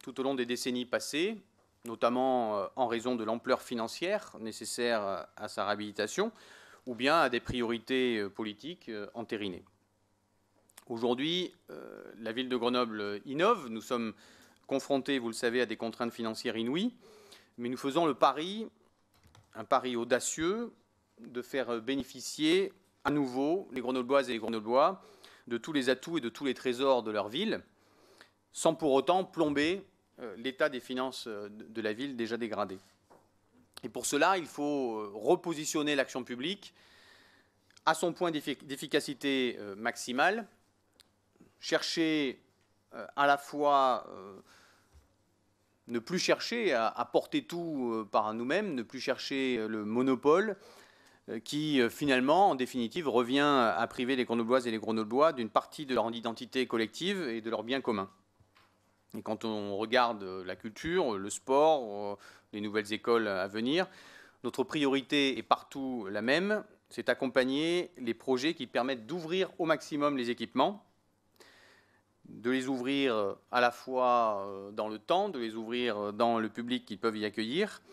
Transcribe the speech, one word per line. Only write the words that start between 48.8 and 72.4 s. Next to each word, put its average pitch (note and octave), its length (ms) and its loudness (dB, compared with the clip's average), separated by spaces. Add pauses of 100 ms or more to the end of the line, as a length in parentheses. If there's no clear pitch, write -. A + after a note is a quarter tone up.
plus C3 160 -12
chercher, C3 580 -2
euh, A2 100 -2
le A2 160 -4
monopole, C3+ 720 4 (720)
euh, A2 100 -6
qui, D3 420 2
euh, A#2 80 4
finalement, D3 640 4
en D3 40 0
définitive, B2+ 540 -2
revient B2 300 4 (360)
à A#2 120 2
priver B2+ 280 -2
les B2 100 0
Grenobloises A#2+ 420 2
et A#2 40 0
les A2 60 -2
Grenoblois A2+ 560 2
d'une A#2+ 160 -4
partie - 380 -2
de C3 80 0
leur A2+ 180 4
identité A#2 540 -4
collective D#3 600 -2
et A2+ 140 -4
de A2 80 -6
leurs G#2+ 140 -2
biens B2+ 180 -2
communs. G2+ 300 -2 (1040)
Et G#2 60 -8
quand G#2+ 240 -6
on G2+ 320 -4
regarde, A2+ 460 2
euh, F#2 200 -8
la F#2 120 -8
culture, C#3 600 -2
le G2 120 -4
sport, B2 840 2
euh, - 20 -6 (360)
les G#2 100 -6
nouvelles G#2 320 -2
écoles A2+ 340 2
à F#2+ 200 0
venir, B2+ 400 0 (560)
notre B2 200 -2
priorité C#3 720 2
est A2 60 -8
partout B2+ 640 0
la G#2 120 -2
même, F3+ 420 2 (260)
c'est - 200 -4
accompagner C#3 880 2
les A#2 160 -4
projets C3 400 0
qui C3 140 -8
permettent B2 380 -2
d'ouvrir E3+ 540 -2
au E3+ 60 2
maximum D3 520 0
les A#2+ 120 -2
équipements, C3 560 0 (1400)
de G#2+ 240 -6